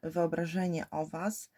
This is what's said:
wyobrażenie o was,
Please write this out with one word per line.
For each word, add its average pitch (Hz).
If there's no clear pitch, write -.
wyobrażenie 170
o 156
was, 185